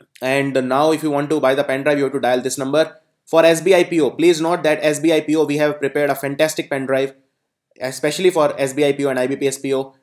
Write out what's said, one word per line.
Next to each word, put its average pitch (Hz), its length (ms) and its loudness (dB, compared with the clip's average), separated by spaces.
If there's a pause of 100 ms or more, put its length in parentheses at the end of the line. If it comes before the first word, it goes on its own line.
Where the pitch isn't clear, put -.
(220)
And 135 320 0 (120)
now 143 260 2
if 151 100 -2
you 156 80 -2
want 143 180 -2
to 151 120 0
buy 131 140 2
the 139 80 0
pen 135 200 -2
drive, 147 160 2
you 139 60 0
have 135 100 -2
to 139 60 -2
dial 123 200 2
this 127 160 -6
number. 147 420 -2 (280)
For 160 180 4
S 165 160 4
B 185 140 4
I 175 100 4
P 170 160 -2
O, 131 100 2
please 160 300 2
note 165 220 -2
that 151 180 0
S 151 180 0
B 160 140 2
I 156 80 2
P 151 160 -2
O, 156 80 4
we 143 140 -4
have 151 200 0
prepared 143 300 -2
a 139 60 0
fantastic 147 560 -4
pen 135 160 -4
drive, 135 280 -2 (680)
especially 151 480 0
for 151 280 0
S 131 140 -2
B 147 140 0
I 143 60 2
P 143 120 -2
O 139 60 0
and 127 80 -2
I 127 80 0
B 139 100 -2
P 139 100 -2
S 135 120 -2
P 135 160 -2
O, 135 280 -4